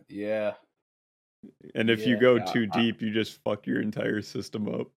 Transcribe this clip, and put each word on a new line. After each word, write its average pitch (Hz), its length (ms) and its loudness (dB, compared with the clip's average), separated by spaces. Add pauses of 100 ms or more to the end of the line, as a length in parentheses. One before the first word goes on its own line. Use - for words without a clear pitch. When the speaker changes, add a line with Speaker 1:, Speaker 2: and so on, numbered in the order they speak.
Speaker 1:
Yeah. 104 460 -2 (1200)
Speaker 2:
And 113 120 2
if 110 160 4
you 123 100 4
Speaker 1:
Yeah. 107 60 2
Speaker 2:
go 123 180 8
Speaker 3:
Yeah, 101 80 -2
Speaker 2:
too 113 260 0
Speaker 3:
I - 80 0
Speaker 2:
deep, 113 200 0
you 110 120 -4
just 107 320 -2
fuck 107 200 -4
your 120 160 -2
entire 113 420 -2
system 107 460 -6
up. - 320 -6